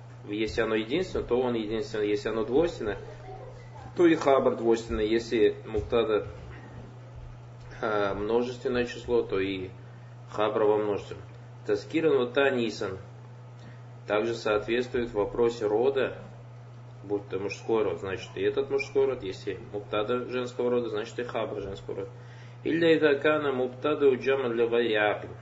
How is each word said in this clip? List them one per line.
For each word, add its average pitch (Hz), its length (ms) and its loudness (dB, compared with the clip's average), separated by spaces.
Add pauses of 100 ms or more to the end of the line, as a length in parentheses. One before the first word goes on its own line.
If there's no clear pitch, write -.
(280)
если 107 340 0
оно 107 120 2
единственное, 120 520 0
то 120 120 4
он 123 160 2
единственное, 107 520 0
если 104 240 2
оно 110 140 0
двойственное, 123 540 2 (1000)
то 180 100 8
и 160 80 8
хабар 131 420 6
двойственное, 113 480 2
если 110 520 4 (100)
муктада, 110 600 2 (1500)
э, 104 340 2
множественное 120 720 0
число, 120 360 0
то 101 180 -2
и 95 300 -2 (600)
хабар 107 340 2
во 107 140 6
множественном. 104 440 -2 (440)
Таскиран 143 520 2
ва 123 80 4
танисан 117 720 2 (1080)
также 110 280 2
соответствует 113 760 0
в 110 40 -10
вопросе 113 520 2
рода, 120 500 2 (840)
будь 101 260 -4
то 95 100 -4
мужской 104 440 0
род, 95 180 0
значит 95 360 -6
и 92 60 -2
этот 120 280 0
мужской 135 360 2
род, 120 160 -2
если 95 360 -6 (140)
муктада 107 560 -2
женского 123 420 -2
рода, 120 180 2
значит 107 300 -4
и 120 60 -4
хабар 104 360 -4
женского 98 360 -8
рода. 98 140 -6 (540)
Илля 165 300 4
ида 147 220 6
кана 151 360 2
муптада 135 560 2
уджаман 127 440 2
ли 117 140 4
гайри 117 280 2
акли. 104 360 2 (120)